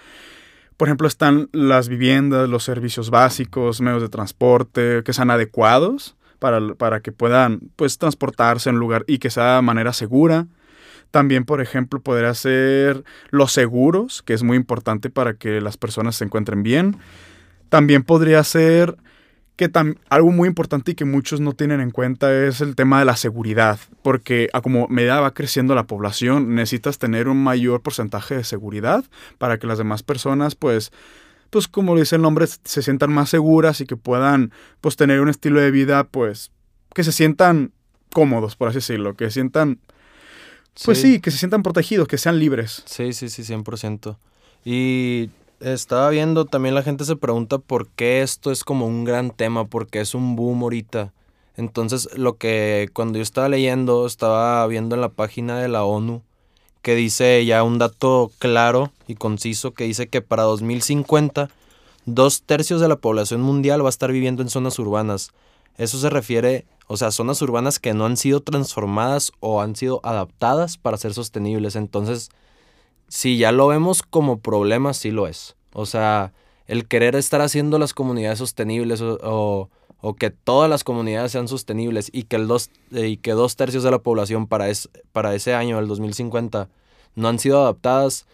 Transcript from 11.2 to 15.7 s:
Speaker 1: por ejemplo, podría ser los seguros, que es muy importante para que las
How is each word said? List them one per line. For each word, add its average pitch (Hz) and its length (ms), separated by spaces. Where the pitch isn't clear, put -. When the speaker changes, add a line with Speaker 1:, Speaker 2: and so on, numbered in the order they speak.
Speaker 1:
por 139 160
ejemplo, 127 400
podría 120 320
ser 135 720
los 139 220
seguros, 139 720
que - 100
es 113 100
muy 120 140
importante 113 540
para 120 240
que 107 260
las 104 160